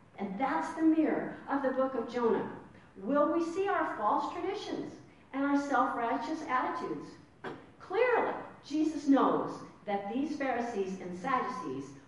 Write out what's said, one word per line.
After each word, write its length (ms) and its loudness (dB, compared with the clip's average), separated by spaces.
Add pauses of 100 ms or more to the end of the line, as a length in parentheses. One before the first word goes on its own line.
(180)
And 200 -6
that's 360 0
the 80 -2
mirror 540 4 (140)
of 120 2
the 80 2
book 240 0
of 180 -4
Jonah. 360 2 (540)
Will 300 4
we 120 2
see 220 -2
our 300 0
false 360 2
traditions 600 -4 (400)
and 120 0
our 160 4
self-righteous 880 0
attitudes? 600 -2 (720)
Clearly, 520 2 (320)
Jesus 440 0
knows 420 6 (340)
that 280 -2
these 240 -2
Pharisees 640 -2
and 180 -8
Sadducees 680 -4 (220)